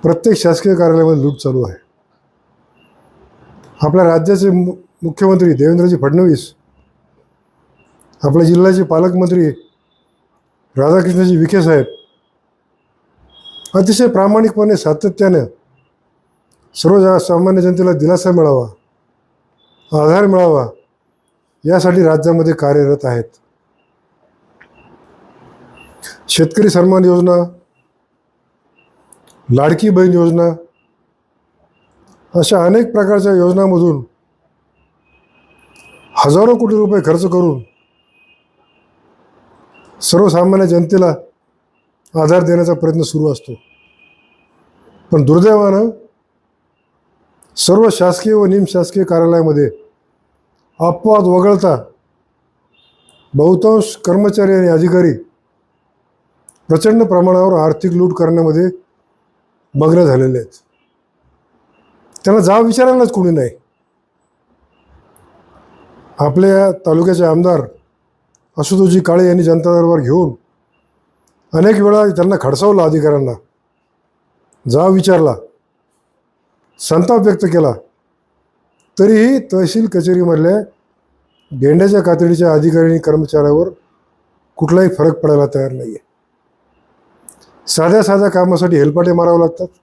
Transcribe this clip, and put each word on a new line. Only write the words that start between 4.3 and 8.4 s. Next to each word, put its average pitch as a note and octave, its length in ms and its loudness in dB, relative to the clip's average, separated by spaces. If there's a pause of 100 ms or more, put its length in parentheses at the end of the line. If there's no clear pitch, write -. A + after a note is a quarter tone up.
मु-, F3+ 240 -2 (280)
मुख्यमंत्री F3+ 500 0
देवेंद्रजी E3+ 440 0
फडणवीस, D3 560 -2 (1700)
आपल्या D#3 240 2